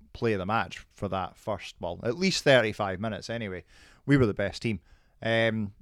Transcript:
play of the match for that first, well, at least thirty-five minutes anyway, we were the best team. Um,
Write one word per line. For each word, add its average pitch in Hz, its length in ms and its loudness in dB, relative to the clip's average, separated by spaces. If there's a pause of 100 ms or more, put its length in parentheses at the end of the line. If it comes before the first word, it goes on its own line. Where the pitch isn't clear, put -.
(120)
play 117 200 0
of 98 80 0
the 90 60 -4
match 101 460 -2
for - 160 -6
that 92 280 -4
first, - 420 -8
well, 90 240 -6
at 123 160 -2
least 185 240 0
thirty-five 110 560 4
minutes 107 320 -6
anyway, 101 320 -8 (440)
we 143 100 6
were 127 100 6
the 98 80 2
best 101 280 -4
team. 110 180 -2 (420)
Um, 113 600 2